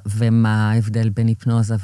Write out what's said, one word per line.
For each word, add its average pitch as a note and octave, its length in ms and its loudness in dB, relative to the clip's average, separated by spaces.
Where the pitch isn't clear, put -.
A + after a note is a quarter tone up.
ומה A2 640 0
ההבדל A2 360 0
בין A2+ 180 -2
היפנוזה A2+ 580 0